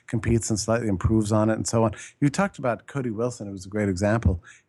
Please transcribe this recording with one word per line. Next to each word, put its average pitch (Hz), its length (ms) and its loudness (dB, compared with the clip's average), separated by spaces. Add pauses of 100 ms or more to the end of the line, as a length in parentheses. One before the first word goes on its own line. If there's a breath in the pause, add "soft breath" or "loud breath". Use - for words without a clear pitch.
competes 117 420 0
and 110 80 0
slightly 113 300 0
improves 107 460 2
on 110 160 4
it, 110 60 2
and 110 120 -4
so 113 160 2
on. 110 80 2 (300 loud breath)
You 143 80 4
talked 196 280 -2
about 120 300 -4
Cody 127 220 -6
Wilson. 113 400 -4
It - 20 -10
was 92 140 -12
a 95 40 -14
great 104 200 0
example. 95 520 2 (280 loud breath)